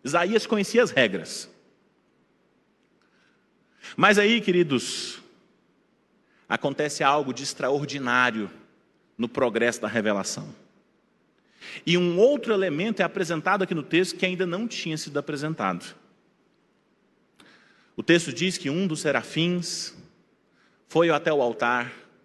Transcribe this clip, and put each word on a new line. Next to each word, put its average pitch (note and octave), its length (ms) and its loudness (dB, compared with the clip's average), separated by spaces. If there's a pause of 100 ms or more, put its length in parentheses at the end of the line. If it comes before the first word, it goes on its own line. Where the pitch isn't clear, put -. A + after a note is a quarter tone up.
Isaías F3+ 420 2
conhecia A3 360 2
as G3+ 80 2
regras. G2 600 0 (2500)
Mas G3+ 220 6
aí, A3 200 4
queridos, F3 800 0 (1300)
acontece C#3+ 560 -2
algo C#3 300 2
de B2+ 100 -8
extraordinário B2+ 1080 0 (680)
no A#2+ 120 -4
progresso A#2 520 0
da G#2+ 80 -4
revelação. G#2 680 -2 (1300)
E E3+ 100 2
um F3 220 2
outro A#3 340 4
elemento F#3+ 480 -2
é - 20 4
apresentado F3 600 0
aqui F#3 120 -2
no D#3 80 -2
texto F3+ 340 0
que F#3 100 -2
ainda F#3 180 -2
não F#3+ 240 -4
tinha D#3+ 300 -6
sido C#3+ 200 -6
apresentado. C#3 760 -4 (2000)
O - 60 -8
texto E3 280 4
diz D#3+ 280 -4
que - 100 -6
um F3 180 -2
dos D#3 140 -4
serafins E3 960 -2 (920)
foi E3+ 220 4
até D#3+ 240 2
o C#3+ 80 2
altar A#2+ 500 0 (340)